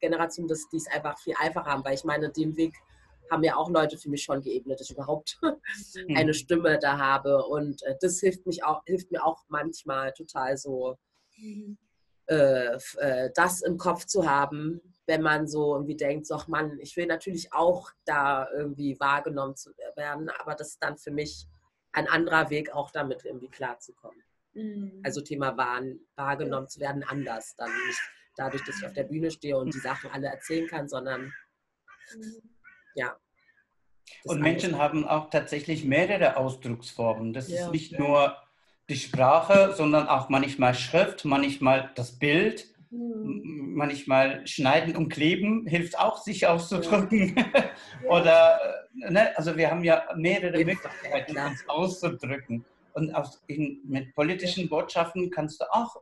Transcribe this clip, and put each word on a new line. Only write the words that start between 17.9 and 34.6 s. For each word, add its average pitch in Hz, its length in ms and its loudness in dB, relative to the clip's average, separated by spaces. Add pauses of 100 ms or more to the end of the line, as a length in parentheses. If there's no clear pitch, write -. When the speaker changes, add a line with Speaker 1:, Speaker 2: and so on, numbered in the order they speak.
Speaker 1:
da 139 500 0
irgendwie 143 440 -4
wahrgenommen 139 560 0
zu - 140 -18 (260)
werden“, 147 420 -6
aber 151 160 -8
das 151 140 -10
ist - 140 -20
dann 147 140 -6
für - 140 -14
mich 147 360 -8 (480)
ein 151 140 0
anderer 160 420 2
Weg, 151 240 -4
auch 143 160 -6
damit 135 340 -6
irgendwie 131 240 -12
klarzukommen. 123 720 -12 (320)
Speaker 3:
Mhm. 202 500 -10
Speaker 1:
Also 143 180 -6
Thema 139 340 -4
wahrn-, 127 440 -4 (160)
wahrgenommen 139 520 -4
zu - 120 -16
werden, 139 220 -4
anders. 131 540 -8
Dann 120 140 -8 (160)
nicht - 140 -6 (360)
dadurch, 135 280 -6
dass - 140 -10
ich - 80 -10
auf - 80 -14
der 139 100 -4
Bühne 156 260 -4
stehe 147 280 -4
und 131 160 -4
die 135 60 -10
Sachen 135 300 -6
alle 135 180 -6
erzählen 165 400 -6
kann, 151 200 -8
sondern 131 440 -8 (840)
Speaker 3:
Mhm. 220 280 -16 (520)
Speaker 1:
ja. 123 220 -6 (1080)
Das 165 120 -4
Speaker 2:
Und 147 60 -2
Speaker 1:
alles 170 200 2